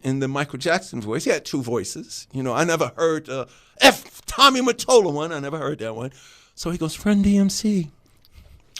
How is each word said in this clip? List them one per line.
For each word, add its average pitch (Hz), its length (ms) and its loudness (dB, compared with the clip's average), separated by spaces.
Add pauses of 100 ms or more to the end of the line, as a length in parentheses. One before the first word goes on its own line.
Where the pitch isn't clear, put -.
in 135 160 -2
the 135 80 -2
Michael 139 320 -4
Jackson 165 420 -2
voice, 110 240 -4
he 269 60 0
had 160 140 -2
two 147 160 -6
voices. 120 680 -8
You 135 120 -8
know, 127 100 -4
I 127 100 0
never 165 320 0
heard, 160 340 -2
uh, 127 160 -6 (340)
F - 460 2
Tommy 262 360 4
Mottola 233 500 4
one. 147 200 -4
I 160 80 -6
never 139 180 -6
heard 147 220 -4
that 110 160 -6
one. 120 160 -8 (440)
So - 160 -6
he 175 60 -4
goes, 160 180 -4
Friend 208 280 2
D 202 140 6
M 196 120 4
C, 190 420 -2 (880)